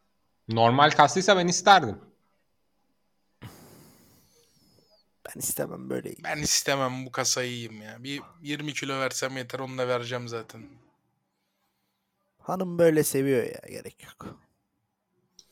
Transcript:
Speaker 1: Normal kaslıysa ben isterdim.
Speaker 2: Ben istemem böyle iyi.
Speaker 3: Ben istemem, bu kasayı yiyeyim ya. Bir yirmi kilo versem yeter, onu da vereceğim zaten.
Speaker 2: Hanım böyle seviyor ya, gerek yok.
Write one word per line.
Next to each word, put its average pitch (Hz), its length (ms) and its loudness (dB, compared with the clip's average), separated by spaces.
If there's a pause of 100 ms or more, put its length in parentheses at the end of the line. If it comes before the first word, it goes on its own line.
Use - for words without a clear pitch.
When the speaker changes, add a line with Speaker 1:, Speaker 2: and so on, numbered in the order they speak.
(480)
Speaker 1:
Normal 117 420 6
kaslıysa 185 460 6
ben 175 120 2
isterdim. 175 500 6 (3250)
Speaker 2:
Ben - 120 -14
istemem - 500 -6
böyle 127 220 -6
iyi. - 120 -18
Speaker 3:
Ben 160 140 -6
istemem, 135 680 -2
bu 120 60 -14
kasayı 127 380 -2
yiyeyim 110 320 -12
ya. 110 220 -18
Bir 139 160 -10 (220)
yirmi 147 320 -8
kilo 135 240 -6
versem 131 380 -4
yeter, 127 220 -8
onu 131 200 -8
da 123 100 -2
vereceğim 120 400 -4
zaten. 113 340 -12 (1800)
Speaker 2:
Hanım 180 360 -4
böyle 160 260 6
seviyor 135 400 2
ya, - 240 -10
gerek - 360 -18
yok. - 340 -18 (1120)